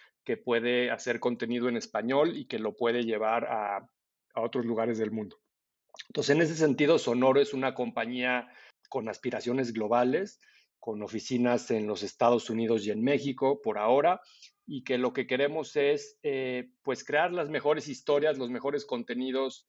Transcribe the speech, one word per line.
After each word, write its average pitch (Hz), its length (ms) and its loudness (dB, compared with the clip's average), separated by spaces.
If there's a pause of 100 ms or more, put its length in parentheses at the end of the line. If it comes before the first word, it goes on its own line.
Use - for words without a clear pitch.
(240)
que 117 140 -4
puede 123 520 0
hacer 120 300 -2
contenido 120 480 -2
en 120 80 0
español 135 640 0
y 135 80 -10
que 117 120 -6
lo 107 160 -4
puede 120 300 0
llevar 113 400 0
a, 104 320 -4 (580)
a 113 60 -4
otros 117 240 -2
lugares 117 320 0
del 110 140 -2
mundo. 107 260 -8 (720)
Entonces, 139 260 2
en 160 80 6
ese 160 120 2
sentido, 151 440 4
Sonoro 131 400 4
es 143 140 2
una 131 220 -2
compañía 123 760 -4 (400)
con 113 220 -4
aspiraciones 120 640 -4
globales, 123 680 0 (380)
con 104 240 -8
oficinas 120 680 0
en 110 160 0
los 101 160 -4
Estados 117 460 2
Unidos 113 380 0
y 107 60 -2
en 107 100 -2
México 139 600 0
por 107 160 -2
ahora, 143 440 4 (480)
y 135 140 -10
que 127 140 0
lo 123 160 0
que 127 120 -2
queremos 143 500 -2
es, 143 460 0
eh, 131 500 -4 (100)
pues, 131 200 -4
crear 156 300 0
las 170 160 -2
mejores 147 400 0
historias, 147 480 0
los 127 140 -6
mejores 139 340 -4
contenidos 127 840 -4